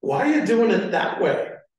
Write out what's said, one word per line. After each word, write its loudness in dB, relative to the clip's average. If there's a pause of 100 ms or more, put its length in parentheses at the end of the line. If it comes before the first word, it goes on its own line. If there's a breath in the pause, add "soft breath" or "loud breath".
Why -2
are 2
you -2
doing 2
it 0
that -2
way? 0 (300)